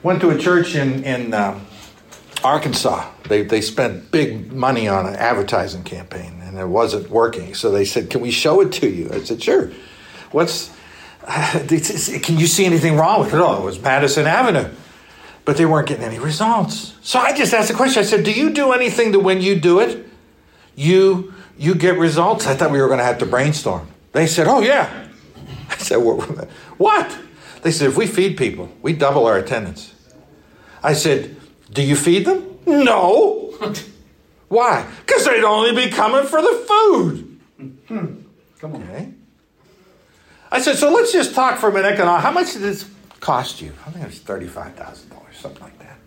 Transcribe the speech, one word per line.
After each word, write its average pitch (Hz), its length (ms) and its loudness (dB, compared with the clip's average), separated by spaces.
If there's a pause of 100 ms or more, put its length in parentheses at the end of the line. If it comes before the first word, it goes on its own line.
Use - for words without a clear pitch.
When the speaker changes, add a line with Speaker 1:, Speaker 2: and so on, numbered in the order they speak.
Speaker 1:
Went 180 180 0
to 175 80 4
a 143 80 2
church 175 380 2
in, 135 280 0
in, 123 300 -4
um, 98 320 -2 (760)
Arkansas. 127 680 -2 (180)
They, 104 140 2
they 107 200 0
spent 104 500 -4
big 123 420 -2
money 127 340 -2
on 95 200 -2
an 98 80 -8
advertising 98 680 -2
campaign, 87 600 -14
and 95 140 -14
it 92 100 -8
wasn't 101 420 -2
working. 104 460 -2
So 110 160 0
they 101 120 2
said, 98 280 -4
"Can 123 100 -2
we 120 80 -6
show 160 320 2
it - 120 2
to 135 140 -2
you?" 87 240 -4
I - 100 -6
said, - 220 -8
"Sure." - 280 0 (600)
"What's, 170 400 -2 (540)
uh, 143 380 -2
this 160 260 0
is, - 320 -6
can 165 160 0
you 160 80 4
see 190 200 2
anything 165 300 2
wrong 170 260 4
with - 120 -2
it?" 151 40 2
"Oh, 127 220 2
it 95 60 -6
was 95 160 -8
Madison 139 460 2
Avenue." 175 420 0 (720)
But 143 140 0
they 165 80 4
weren't 156 220 2
getting 123 180 -6
any 113 140 -8
results. 196 840 -2
So - 180 -2
I 269 160 0
just 240 180 0
asked 214 160 2
the 233 40 -4
question. 247 280 2
I 180 40 2
said, 202 180 2
"Do - 80 0
you 294 200 0
do 285 220 2
anything 240 400 0
that 196 80 6
when 190 200 2
you 190 180 2
do 175 200 6
it, - 280 -2 (680)
you, 185 580 2 (240)
you 156 160 0
get 175 240 2
results?" 170 480 2
I 135 100 0
thought 156 160 0
we 139 80 2
were 135 80 4
gonna 123 160 2
have 123 140 2
to - 80 -2
brainstorm. 123 640 -2 (240)
They 160 140 2
said, 160 200 2
"Oh, 247 140 4
yeah." - 460 0 (300)
<laughs> - 320 -18
I - 80 -8
said, - 200 -2
"What?" - 500 -2 (300)
What? 415 400 0 (460)
They 170 80 0
said, 143 180 0
"If - 80 0
we 220 100 0
feed 185 300 0
people, 95 340 -4 (100)
we 165 120 -2
double 139 320 2
our 107 120 4
attendance." 98 580 -6 (880)
I 151 100 0
said, - 420 -2 (360)
"Do 131 100 -4
you 143 140 2
feed 170 300 2
them?" - 400 -2
"No." 254 920 2
<laughs> 208 140 -6 (760)
"Why?" 214 360 2 (220)
"'Cause - 180 2
they'd 233 180 2
only 220 300 2
be 247 160 0
coming 233 360 0
for 320 160 0
the 466 260 0
food." 392 720 2 (480)
Speaker 2:
Hmm. 185 340 -10 (380)
Come 156 160 -14
on. - 80 -16
Speaker 1:
Okay. 135 260 -14 (1400)
I 262 100 0
said, 277 160 0
"So 294 160 4
let's 466 180 4
just 359 220 0
talk 254 240 2
for 214 120 2
a 196 40 0
minute. 196 240 0
Econo-, 175 220 2
how 269 120 0
much 359 220 -2
did 208 80 -10
this 202 280 -6 (300)
cost 135 420 -4
you?" 156 120 -16 (120)
I 151 60 -14
think 170 140 -14
it - 40 -16
was - 100 -20
thirty-five - 560 -12
thousand - 340 -20
dollars, - 260 -20
something - 280 -18
like - 160 -20
that. - 280 -20